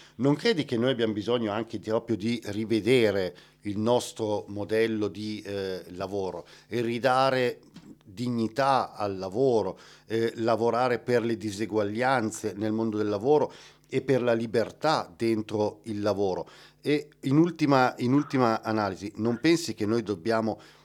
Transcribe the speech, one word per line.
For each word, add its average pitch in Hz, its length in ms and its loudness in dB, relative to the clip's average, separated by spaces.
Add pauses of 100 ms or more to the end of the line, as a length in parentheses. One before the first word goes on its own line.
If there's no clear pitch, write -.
(160)
non 139 200 2
credi 175 300 0
che 123 120 -2
noi 123 140 2
abbiamo 113 220 0
bisogno 107 380 -2
anche 110 260 -6
di, 95 120 -10
proprio 113 260 0
di 113 300 -2
rivedere 104 920 2 (260)
il 104 160 -6
nostro 110 680 0
modello 107 640 0
di, 107 360 -8
eh, 95 460 -6
lavoro 92 560 -6 (200)
e 117 140 -4
ridare 127 800 2 (440)
dignità 117 920 0
al 101 220 -4
lavoro, 95 600 0 (300)
eh, 113 300 0
lavorare 117 600 2
per 120 260 2
le 117 140 -2
diseguaglianze 107 1200 -2
nel 107 160 -4
mondo 110 260 -2
del 107 120 0
lavoro 127 420 2 (360)
e 131 140 -4
per 127 220 2
la 120 100 2
libertà 117 800 0
dentro 110 680 -2
il 107 180 -8
lavoro? 98 480 0 (320)
E 147 280 -2 (120)
in 135 160 2
ultima, 143 640 4
in 123 140 0
ultima 131 500 2
analisi, 104 540 -2
non 113 220 -2
pensi 165 360 2
che 107 100 -4
noi 113 160 0
dobbiamo 104 580 -2 (260)